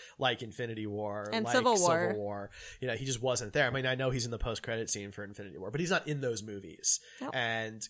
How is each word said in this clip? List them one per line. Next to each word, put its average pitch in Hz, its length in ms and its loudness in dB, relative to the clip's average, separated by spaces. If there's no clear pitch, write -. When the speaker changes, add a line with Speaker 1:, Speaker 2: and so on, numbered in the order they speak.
Speaker 1:
like 127 240 0
Infinity 113 440 -6
War, 104 460 -4
Speaker 2:
And 220 140 0
Speaker 1:
like 233 100 2
Speaker 2:
Civil 240 220 6
Speaker 1:
Civil 175 100 8
Speaker 2:
War. - 260 4
Speaker 1:
War. 101 360 -4
You 127 60 -2
know, 117 60 0
he 113 120 -4
just 123 160 -2
wasn't 123 320 0
there. 147 120 4
I 123 40 2
mean, 131 160 0
I 131 80 2
know 131 160 2
he's 123 160 0
in 117 40 -4
the 113 80 -4
post-credit 113 520 -2
scene 101 220 -2
for 104 120 -8
Infinity 101 320 -12
War, 92 140 -6
but 139 100 -2
he's 170 100 0
not 175 160 2
in 147 140 0
those 120 220 0
movies. 98 580 -2
Speaker 2:
Nope. - 120 -6
Speaker 1:
And 113 560 -2